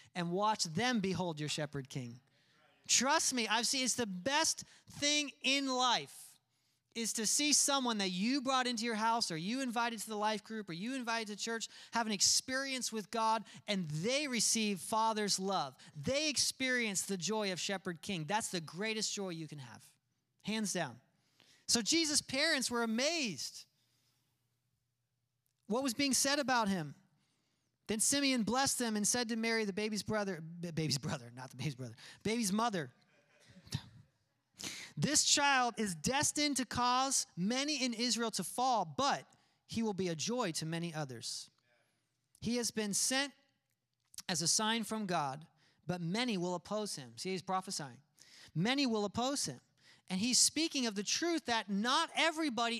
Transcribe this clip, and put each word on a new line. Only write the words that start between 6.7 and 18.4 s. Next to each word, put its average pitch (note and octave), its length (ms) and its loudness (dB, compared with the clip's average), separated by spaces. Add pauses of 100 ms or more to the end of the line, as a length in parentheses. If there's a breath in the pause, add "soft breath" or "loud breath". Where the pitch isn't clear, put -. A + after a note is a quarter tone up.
is A3+ 200 -2
to A3 120 -2
see D4 280 4
someone B3 460 2
that F#3+ 100 0
you A3+ 320 0
brought B3+ 260 0
into A#3 160 -2
your A#3+ 120 -2
house A3+ 360 0
or E3 60 -2
you G#3+ 240 -4
invited A#3 380 -2
to A3 100 -8
the G#3+ 80 -6
life G#3 260 0
group A3 240 -10
or F3 60 -8
you G#3+ 220 -6
invited A3+ 320 -4
to G#3 140 -10
church A3+ 280 -4 (220 loud breath)
have A3+ 140 2
an A3 60 0
experience C4 800 2
with A3 200 -6
God, A3 340 2 (220 loud breath)
and F#3+ 220 0
they A#3+ 380 0
receive A3 540 2
Father's A3 580 2
love. F3+ 360 -2 (200 loud breath)
They C4 320 0
experience B3 760 0
the G3 140 -2
joy F#3+ 360 0
of D#3+ 80 -4
Shepherd F#3 400 -4
King. E3 240 -4
That's G#3 240 0